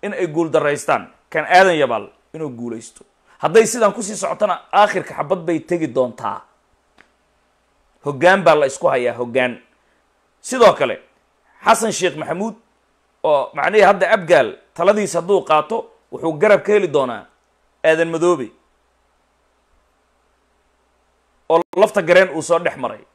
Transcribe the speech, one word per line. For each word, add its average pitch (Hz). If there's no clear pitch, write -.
in 202
ay 185
guul 160
daraystaan, 147
kan 156
Aadan 180
Yabaal. 117
inuu 160
guulaysto. 117
Hadday 202
sidan 214
ku 226
sii 202
socotana, 180
aakhirka 190
xabad 151
bay 160
tegi 160
doontaa. 117
Hoggaan 165
baa 165
la 147
isku 135
hayaa, 123
hoggaan. 123
Sidoo 233
kale, 120
Xasan 220
Sheikh 175
Maxamuud, 185
oo 143
macnihii 196
hadda 185
Abgaal 160
taladiisa 190
hadduu 180
qaato, 156
wuxuu 160
garab 196
ka 202
heli 196
doonaa 131
Aadan 165
Madoobe. 165
Oo 165
lafta 202
gareen 180
uu 151
soo 170
dhex 170
maray. 120